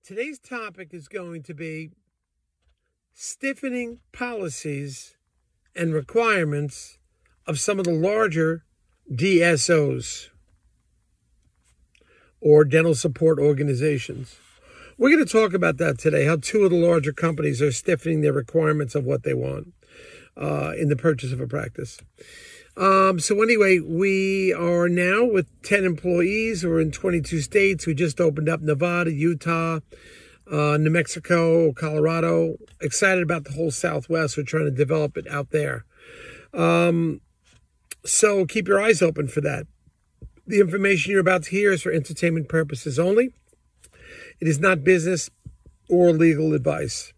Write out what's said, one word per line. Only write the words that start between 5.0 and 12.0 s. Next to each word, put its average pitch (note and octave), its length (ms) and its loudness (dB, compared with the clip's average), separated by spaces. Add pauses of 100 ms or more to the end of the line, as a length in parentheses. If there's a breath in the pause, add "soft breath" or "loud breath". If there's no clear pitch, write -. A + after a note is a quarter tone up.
and E3 180 -4
requirements D3+ 1040 -2 (480)
of D#3 140 -6
some G3+ 180 -2
of F#3+ 60 -4
the E3+ 80 0
larger E3 720 0 (500)
D E3+ 260 4
S E3+ 300 2
Os, C#3 600 -2 (2000 soft breath)